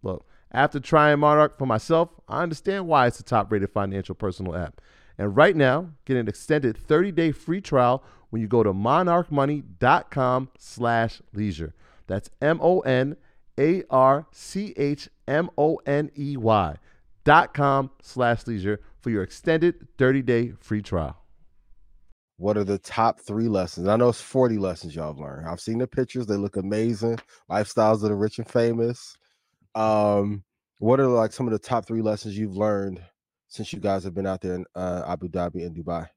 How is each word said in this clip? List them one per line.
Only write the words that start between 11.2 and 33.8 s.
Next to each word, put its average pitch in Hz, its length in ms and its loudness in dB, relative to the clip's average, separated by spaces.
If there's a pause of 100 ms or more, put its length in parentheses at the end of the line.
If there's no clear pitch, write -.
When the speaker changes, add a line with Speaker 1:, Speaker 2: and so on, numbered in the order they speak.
Speaker 1:
leisure. 82 400 -6 (340)
That's 95 220 -6 (120)
M 156 200 0
O 185 200 2
N 131 360 -2 (420)
A 165 300 0
R 131 420 4
C - 460 -10
H 143 320 -4 (180)
M 151 300 0
O 151 280 0
N 143 320 -2
E 143 200 -6
Y 104 380 2 (500)
dot 151 280 6
com 139 380 0 (100)
slash 120 460 -2
leisure 104 320 -4 (220)
for - 80 -6
your 104 140 0
extended 160 720 -2
thirty-day 127 640 2
free 107 200 -4
trial. 87 360 -4 (1200)
Speaker 2:
What 101 180 0
are 104 80 0
the 98 140 -2
top - 420 0
three 113 300 -4
lessons? 92 400 -2
I 107 80 4
know 123 100 4
it's 117 140 0
forty 127 360 0
lessons 87 380 -6
y'all 80 120 -8
have 76 120 -12
learned. 73 300 -14
I've 87 100 -10
seen 113 200 -6
the 123 80 -4
pictures. 127 400 -6
They 101 100 0
look 101 180 -4
amazing. 110 640 -2 (320)
Lifestyles 107 440 2
of 104 80 -4
the 104 120 0
rich 107 220 -2
and 117 100 -10
famous. 117 680 -2 (580)
Um, 104 680 2 (320)
what 127 240 2
are, 135 60 4
like, 117 260 2
some 127 120 -4
of 113 60 -2
the 107 80 -2
top 117 260 -4
three 113 160 -4
lessons 107 360 -4
you've 104 180 -6
learned 98 480 -4 (480)
since - 220 -12
you - 60 -10
guys 98 240 -2